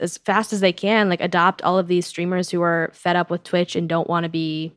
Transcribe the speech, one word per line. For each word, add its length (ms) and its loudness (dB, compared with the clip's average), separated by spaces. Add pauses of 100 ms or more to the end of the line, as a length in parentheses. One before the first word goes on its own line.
as 160 -4
fast 340 0
as 80 -2
they 140 4
can, 340 2
like, 140 0
adopt 400 2
all 160 2
of 100 0
these 180 0
streamers 440 -4
who 120 0
are 320 0
fed 220 -2
up 140 0
with 140 -4
Twitch 340 -2
and 100 -2
don't 220 0
wanna 180 0
be 500 -4